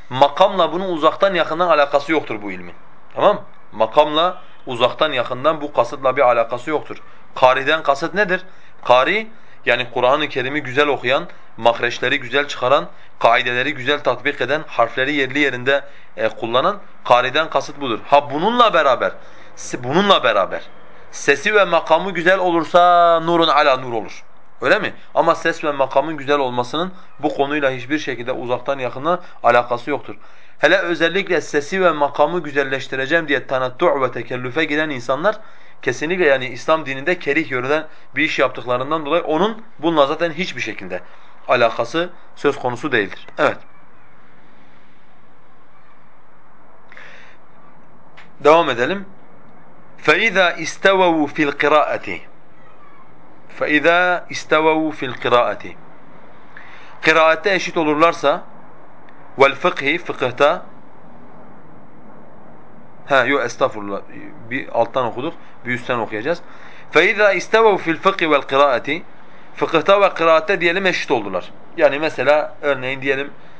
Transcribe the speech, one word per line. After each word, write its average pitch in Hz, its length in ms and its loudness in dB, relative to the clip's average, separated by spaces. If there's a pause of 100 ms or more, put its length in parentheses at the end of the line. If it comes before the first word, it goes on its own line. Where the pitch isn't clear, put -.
makamla 160 640 4
bunun 185 160 -2
uzaktan 160 440 2
yakından 160 340 0
alakası 147 440 2
yoktur 127 300 0
bu 101 100 -8
ilmin. 90 220 -12 (420)
Tamam? 180 260 2 (300)
Makamla 151 680 2 (240)
uzaktan 123 460 2
yakından 131 500 0
bu 147 120 -6
kasıtla 131 440 2
bir 143 40 2
alakası 120 480 2
yoktur. - 320 -4 (340)
Kariden 135 480 4
kasıt 143 300 0
nedir? 185 280 0 (440)
Kari, 165 420 4 (380)
yani 123 280 2
Kur'an-ı 135 360 2
Kerim'i 135 320 -4
güzel 131 260 2
okuyan, 139 400 0 (300)
mahreçleri 120 600 2
güzel 131 280 0
çıkaran, 147 400 2 (320)
kaideleri 123 540 4
güzel 131 260 -2
tatbik 139 420 -2
eden, 139 260 0
harfleri 131 460 0
yerli 135 260 0
yerinde, 131 440 0 (340)
e, 110 120 0
kullanan 135 480 0 (280)
kariden 131 440 4
kasıt 147 320 -2
budur. 143 260 -2
Ha, 139 240 6
bununla 214 420 4
beraber, 120 380 4 (460)
se-, - 260 -8
bununla 165 400 4
beraber 92 380 2 (500)
sesi 170 440 2
ve 196 100 6
makamı 170 460 2
güzel 175 280 4
olursa 175 800 6
nurun 165 280 4
ala 143 300 6
nur 127 160 -6
olur. 98 300 -6 (380)
Öyle 165 180 4
mi? 123 140 -4 (220)
Ama 160 200 4
ses 165 280 -2
ve 151 80 0
makamın 143 460 0
güzel 139 220 2
olmasının 135 540 -2 (260)
bu 151 160 -2
konuyla 139 360 0
hiçbir 131 280 -4
şekilde 123 320 -6
uzaktan 123 480 -4
yakından 143 420 -2 (220)
alakası 120 460 2
yoktur. 123 260 -6 (440)
Hele 165 180 6
özellikle 170 640 0
sesi 151 400 -2
ve 175 100 6
makamı 151 520 0
güzelleştireceğim 135 840 -2
diye 131 200 0
tanattu 135 540 0
ve 123 100 2
tekellüfe 127 540 -4
giren 151 240 0
insanlar 143 500 -2 (420)
kesinlikle, 156 440 0
yani 131 220 4
İslam 151 380 0
dininde 139 340 -2
kerih 147 300 -2
görülen 135 380 0 (280)
bir 143 80 2
iş 156 160 0
yaptıklarından 131 680 0
dolayı 160 180 0
onun 190 380 0 (180)
bununla 156 260 6
zaten 156 260 0
hiçbir 143 300 -6
şekilde 95 400 -6 (460)
alakası 127 600 2 (260)
söz 143 240 0
konusu 127 320 -4
değildir. 101 360 0 (100)
Evet. 127 200 2 (4000)
Devam 156 300 6
edelim. 143 360 0 (1000)
فَإِذَا 180 500 4
اِسْتَوَوْا 165 720 4
فِي 143 240 0
الْقِرَاءَةِ 139 680 2 (1400)
فَإِذَا 170 760 4
اِسْتَوَوْا 160 580 2
فِي 143 140 -6
الْقِرَاءَةِ 117 680 0 (1300)
Kıraate 160 520 4
eşit 175 240 -2
olurlarsa, 156 640 2 (960)
vel 135 160 8
fıkhi, 170 420 0
fıkıhta, 143 680 0 (2500)
ha 131 200 4
yok, 131 200 2
estağfurullah, 110 560 -2 (480)
bir 131 180 -6
alttan 117 380 0
okuduk, 123 280 -6 (320)
bir 123 80 -2
üstten 123 260 -2
okuyacağız. 110 420 -4 (520)
فَإِذَا 196 420 6
اِسْتَوَوْا 214 420 4
فِي 160 200 -2
الْفِقْهِ 190 280 2
وَالْقِرَاءَةِ 139 760 2 (540)
Fıkıhta 160 460 4
ve 185 80 6
kıraatte 165 520 4
diyelim 175 240 2
eşit 170 260 0
oldular. 101 400 -2 (260)
Yani 143 220 6
mesela 147 600 2
örneğin 131 400 -2
diyelim, 139 300 -2 (280)